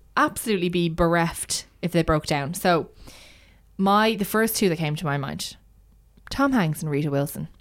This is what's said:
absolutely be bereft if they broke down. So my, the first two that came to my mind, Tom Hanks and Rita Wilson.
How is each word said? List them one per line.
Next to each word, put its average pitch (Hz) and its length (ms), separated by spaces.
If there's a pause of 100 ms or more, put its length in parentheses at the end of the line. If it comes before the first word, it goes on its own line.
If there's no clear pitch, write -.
(160)
absolutely 220 540
be 170 180
bereft 170 760 (160)
if 170 100
they 170 100
broke 156 240
down. 147 280
So 175 340 (880)
my, 208 400
the 196 80
first 220 320
two 202 140
that 160 60
came 151 200
to 170 80
my 143 140
mind, - 380 (720)
Tom 277 220
Hanks 170 300
and 151 80
Rita 143 200
Wilson. 143 380 (120)